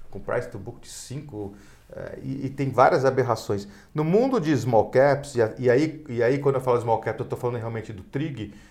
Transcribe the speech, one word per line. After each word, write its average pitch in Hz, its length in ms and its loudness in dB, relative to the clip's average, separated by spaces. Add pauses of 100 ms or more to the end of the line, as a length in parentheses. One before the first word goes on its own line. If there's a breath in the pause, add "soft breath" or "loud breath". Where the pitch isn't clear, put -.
com 98 100 -12
price 113 300 -4
to - 80 -14
book 107 220 -12
de - 100 -20
cinco, 117 640 -12 (380 loud breath)
eh, - 320 -12
e, 135 220 -6
e 135 40 -2
tem 139 220 -2
várias 131 340 6
aberrações. 117 600 0 (260 loud breath)
No 151 100 -2
mundo 226 360 2
de 156 160 2
small 113 340 4
caps, 139 460 2
e 117 60 2
a, 110 160 2
e 123 120 2
aí, 139 400 2
e 117 140 0
aí 135 160 4
quando 139 160 2
eu 127 60 -2
falo 123 200 2
small 113 180 2
caps, 113 200 -4
eu 120 80 -4
tô - 80 -6
falando 123 220 -4
realmente 113 360 -8
do 95 100 -14
TRIG, 123 500 -8 (180 loud breath)